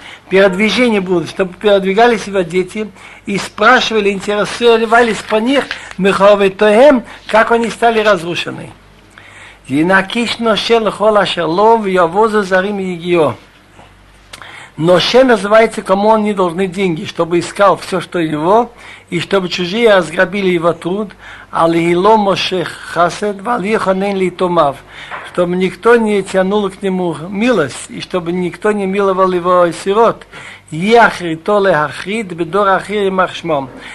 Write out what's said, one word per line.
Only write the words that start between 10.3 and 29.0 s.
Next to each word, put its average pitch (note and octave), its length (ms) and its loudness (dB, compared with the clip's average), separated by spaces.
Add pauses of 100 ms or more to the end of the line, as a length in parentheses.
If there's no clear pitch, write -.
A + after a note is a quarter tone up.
ношел A3 500 0
хол G#3+ 280 2
ашер F3 280 0
ло, G#3 320 4
вьявозу G3+ 640 0
зарим F#3+ 380 -2
егио». E3+ 560 -2 (1400)
Ноше F3+ 460 4
называется, A3 580 2
кому G3 260 0
он A3 160 2
не G#3 100 -2
должны F#3 320 -2
деньги, F3 400 -4
чтобы E3+ 340 -2
искал F3+ 380 2
все, F3+ 240 -6
что - 180 -8
его, E3+ 520 0 (380)
и F3 100 -4
чтобы F#3 300 -2
чужие G3+ 440 0
разграбили F#3 540 0
его E3+ 260 0
труд. F#3+ 380 -6 (400)
«Алихило E3+ 640 2
моше F#3 480 -2
хасед, F3+ 800 -4
валихонен G3 720 -2
литомав», F3 640 0 (500)
чтобы F3+ 300 -2
никто F#3+ 400 2
не G#3 260 0
тянул F#3+ 460 0
к - 120 -16
нему F#3 340 -2 (140)
милость, G3+ 600 -2
и - 100 -14
чтобы F3 320 -6
никто F3+ 400 -2
не G3+ 160 -2
миловал F#3+ 440 0